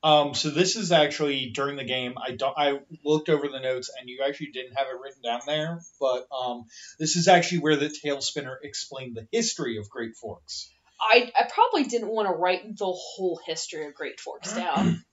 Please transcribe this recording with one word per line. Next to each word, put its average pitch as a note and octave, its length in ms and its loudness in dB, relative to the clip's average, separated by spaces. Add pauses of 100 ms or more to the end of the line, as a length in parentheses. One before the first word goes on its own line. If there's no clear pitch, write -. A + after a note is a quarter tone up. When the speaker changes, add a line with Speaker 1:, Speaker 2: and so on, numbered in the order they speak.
Speaker 1:
Um, D3 320 6
so - 160 -2
this F3+ 260 2
is F#3 160 0
actually C#3+ 580 2
during C#3 260 -4
the C3+ 80 -8
game. B2+ 380 -4
I B2+ 100 -6
don't, C3+ 260 -2
I C#3+ 220 2 (240)
looked D#3 260 2
over D3 180 2
the C3+ 120 -8
notes, C3 380 -2
and B2+ 100 -14
you B2+ 140 -6
actually C#3+ 300 -2
didn't B2+ 220 -10
have C3+ 140 0
it B2+ 120 -8
written C3+ 220 -16
down A#2+ 240 -2
there, D#3 340 -2 (180)
but, B2+ 320 -2
um, B2 360 -6 (320)
this D#3+ 180 0
is E3 100 2
actually F3+ 340 6
where D3+ 160 4
the C#3+ 120 2
Tailspinner C#3+ 760 -6
explained C3 540 -10
the A2 160 -12
history D3+ 460 -2
of G2+ 100 -10
Great A#2 280 -8
Forks. - 540 -14 (300)
Speaker 2:
I, A#3 380 6
I - 60 6
probably G#4+ 400 4
didn't A3+ 240 -2
wanna G#3+ 240 0
write F3+ 440 0
the G#3 160 -4
whole F3+ 540 -4
history D#3 400 -8
of C#3+ 80 -14
Great - 260 -10
Forks - 320 -10
Speaker 1:
<clears throat> A3 40 -4
Speaker 2:
down. - 460 0 (100)